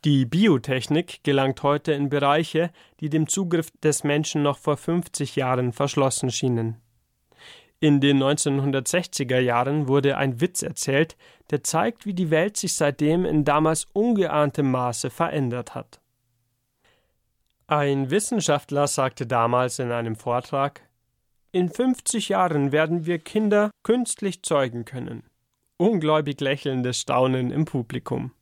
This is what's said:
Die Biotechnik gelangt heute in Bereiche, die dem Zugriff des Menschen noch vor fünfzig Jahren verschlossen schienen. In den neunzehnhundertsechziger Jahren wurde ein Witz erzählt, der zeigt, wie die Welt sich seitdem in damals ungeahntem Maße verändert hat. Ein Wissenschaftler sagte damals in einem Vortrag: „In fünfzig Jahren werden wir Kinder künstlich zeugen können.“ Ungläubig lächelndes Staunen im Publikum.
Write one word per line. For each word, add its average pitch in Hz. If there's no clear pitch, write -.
Die 139
Biotechnik 147
gelangt 135
heute 147
in 143
Bereiche, 156
die 151
dem 156
Zugriff 170
des 151
Menschen 151
noch 143
vor 147
fünfzig 170
Jahren 127
verschlossen 135
schienen. 117
In 147
den 139
neunzehnhundertsechziger 135
Jahren 127
wurde 139
ein 131
Witz -
erzählt, -
der 147
zeigt, 214
wie 202
die 175
Welt 170
sich -
seitdem 151
in 151
damals 156
ungeahntem 156
Maße 127
verändert 127
hat. -
Ein 139
Wissenschaftler 147
sagte 131
damals 120
in 123
einem 117
Vortrag: 127
„In 180
fünfzig 247
Jahren 165
werden 160
wir 175
Kinder 208
künstlich 220
zeugen 123
können.“ 117
Ungläubig 156
lächelndes 131
Staunen 127
im 147
Publikum. 127